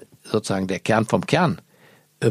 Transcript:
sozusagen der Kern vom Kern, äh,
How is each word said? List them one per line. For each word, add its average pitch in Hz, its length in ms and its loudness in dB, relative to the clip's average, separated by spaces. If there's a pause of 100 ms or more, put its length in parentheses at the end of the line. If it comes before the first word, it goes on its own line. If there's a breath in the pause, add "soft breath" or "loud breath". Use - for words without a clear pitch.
(240)
sozusagen 95 440 -2
der 92 100 -4
Kern 110 260 0
vom 92 220 0
Kern, 147 340 2 (600 soft breath)
äh, 120 100 2